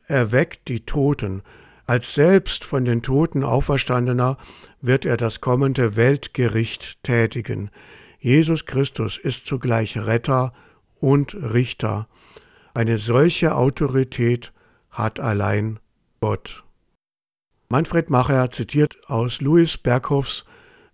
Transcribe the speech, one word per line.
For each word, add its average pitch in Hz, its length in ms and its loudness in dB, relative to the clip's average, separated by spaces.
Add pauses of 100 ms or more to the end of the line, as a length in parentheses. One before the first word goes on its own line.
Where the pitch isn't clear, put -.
er 123 260 0
weckt 143 360 -2
die 120 180 -6
Toten. 135 560 -2 (440)
Als 123 280 -2
selbst 180 500 2
von 131 200 -2
den 120 180 0
Toten 139 420 0
Auferstandener 127 960 0 (420)
wird 131 240 0
er 120 140 0
das 113 240 -4
kommende 127 540 0
Weltgericht 117 1080 0
tätigen. 113 680 -2 (480)
Jesus 156 460 2
Christus - 540 -4
ist - 280 -6
zugleich 117 520 -2
Retter 120 560 0 (440)
und 143 360 2
Richter. 113 760 -2 (640)
Eine 117 240 0
solche 131 580 2
Autorität 127 1000 0 (360)
hat 110 300 -4
allein 104 580 -2 (420)
Gott. - 440 -6 (1040)
Manfred 160 400 0
Macher 127 420 2
zitiert 143 480 -2 (100)
aus 120 340 -4
Louis 160 340 4
Berkhofs 135 680 -2 (460)